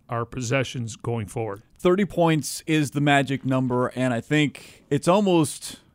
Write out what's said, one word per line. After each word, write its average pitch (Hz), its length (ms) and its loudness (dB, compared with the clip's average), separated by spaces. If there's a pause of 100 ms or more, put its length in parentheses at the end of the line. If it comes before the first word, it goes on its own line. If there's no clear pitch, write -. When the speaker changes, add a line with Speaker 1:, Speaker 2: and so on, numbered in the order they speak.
Speaker 1:
our 117 160 -4
possessions 123 680 -4
going 117 320 -6
forward. 107 360 -8 (160)
Speaker 2:
Thirty 180 260 4
points 160 640 0
is 151 260 0
the 147 80 -2
magic 139 440 2
number, 127 440 0
and 127 260 -2
I 117 60 -2
think - 680 -2
it's 147 200 0
almost 180 720 2 (140)